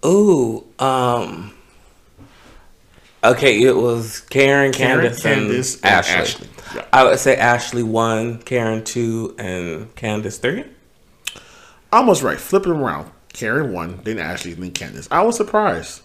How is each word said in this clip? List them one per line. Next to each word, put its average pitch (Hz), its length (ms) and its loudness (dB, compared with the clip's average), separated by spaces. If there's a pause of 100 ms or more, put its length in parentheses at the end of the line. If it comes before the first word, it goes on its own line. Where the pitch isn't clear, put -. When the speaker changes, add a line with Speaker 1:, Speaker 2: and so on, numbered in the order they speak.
Speaker 1:
Ooh, 156 600 4 (140)
um, 120 720 -2 (1700)
okay, 123 380 4
it 127 120 6
was 117 460 -2
Karen, 139 520 2
Speaker 2:
Karen, 127 340 2
Speaker 1:
Candice, 120 180 -4
and 107 260 0
Speaker 2:
Candice, 123 260 -2
and - 100 -18
Speaker 1:
Ashley. 90 320 4
Speaker 2:
Ashley. - 300 -6 (280)
Yeah. - 160 -10
Speaker 1:
I 131 120 8
would - 140 4
say 135 180 2
Ashley 120 460 0
one, 113 600 -2
Karen 113 420 -2
two, 113 540 -4
and 90 580 -8
Candice 107 440 -6
three. 175 240 -4 (1300)
Speaker 2:
Almost 175 300 4
right. 90 160 -2
Flip 196 280 -2
it 180 40 0
around. 104 400 -4 (220)
Karen 123 400 -4
one, 90 320 -8
then 110 140 -6
Ashley, 85 360 -8
then 87 160 -12
Candice. - 400 -12
I 160 120 2
was 226 140 0
surprised. 208 680 -2